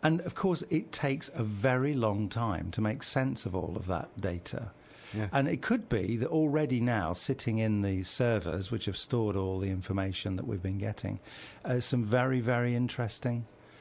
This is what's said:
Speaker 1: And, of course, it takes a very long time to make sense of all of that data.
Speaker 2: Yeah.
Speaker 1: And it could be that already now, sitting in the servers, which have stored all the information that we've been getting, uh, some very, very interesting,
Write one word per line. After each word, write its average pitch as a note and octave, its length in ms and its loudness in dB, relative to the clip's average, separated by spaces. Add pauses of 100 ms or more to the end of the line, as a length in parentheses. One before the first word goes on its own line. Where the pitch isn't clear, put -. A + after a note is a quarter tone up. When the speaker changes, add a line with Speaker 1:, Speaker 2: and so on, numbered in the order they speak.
Speaker 1:
And, D#3+ 180 4
of F3 140 -6
course, F3+ 340 2
it - 220 0
takes - 420 -2
a A2+ 100 -2
very B2+ 500 2
long G#2+ 360 2
time F#2 420 -2
to A2 100 0
make A2 220 0
sense C3 420 0
of F#2+ 100 -2
all E2+ 200 -2
of F2+ 120 -4
that F2+ 220 -2 (120)
data. F#2+ 500 -4 (420)
Speaker 2:
Yeah. G#2+ 180 -2
Speaker 1:
And C#3 160 2
it E3 140 -2
could - 280 0
be G#2+ 280 0
that A2+ 120 -2
already D3+ 520 2
now, G#2+ 320 2
sitting A#2+ 440 0
in G#2+ 240 2
the F#2+ 220 0
servers, F#2+ 680 0
which A2+ 160 -2
have G2 120 -2
stored A2 380 0
all F#2+ 220 0
the G2 120 0
information F#2+ 680 -2
that F#2 100 -4
we've G2+ 160 -4
been F#2+ 160 -2
getting, G2+ 420 -4 (460)
uh, B2+ 140 2
some B2 240 2
very, B2 380 4
very A#2+ 340 2
interesting, A#2+ 680 -2 (360)